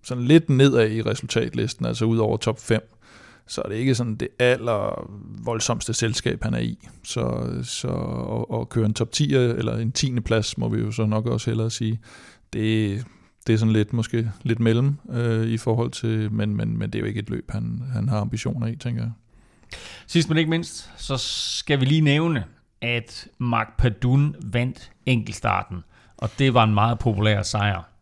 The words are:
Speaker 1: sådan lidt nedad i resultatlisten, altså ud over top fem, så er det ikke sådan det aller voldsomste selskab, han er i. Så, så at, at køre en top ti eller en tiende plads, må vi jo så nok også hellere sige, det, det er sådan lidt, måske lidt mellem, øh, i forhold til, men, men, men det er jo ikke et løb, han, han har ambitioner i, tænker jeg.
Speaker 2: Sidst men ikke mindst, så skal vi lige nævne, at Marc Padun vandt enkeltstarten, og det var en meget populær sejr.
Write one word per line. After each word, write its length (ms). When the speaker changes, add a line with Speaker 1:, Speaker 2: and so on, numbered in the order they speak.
Speaker 1:
sådan 220
lidt 240
nedad 420
i 100
resultatlisten, 840
altså 200
ud 120
over 200
top 220
fem, 300
så 180
er 40
det 60
ikke 200
sådan 200
det 120
aller 680
voldsomste 480
selskab, 500
han 100
er 60
i. 280
Så, 460
så 240
at, 100
at 80
køre 160
en 80
top 180
ti 240
eller 420
en 140
tiende 300
plads, 360
må 120
vi 100
jo 120
så 140
nok 220
også 220
hellere 220
sige, 280
det, 500
det 60
er 40
sådan 160
lidt, 200
måske 380
lidt 160
mellem, 360
øh, 360
i 100
forhold 340
til, 420
men, 220
men, 220
men 120
det 60
er 40
jo 60
ikke 140
et 100
løb, 220
han, 300
han 160
har 120
ambitioner 460
i, 80
tænker 260
jeg. 100
Speaker 2:
Sidst 220
men 80
ikke 120
mindst, 480
så 200
skal 640
vi 60
lige 160
nævne, 420
at 460
Marc 300
Padun 580
vandt 460
enkeltstarten, 720
og 120
det 140
var 100
en 100
meget 260
populær 420
sejr. 400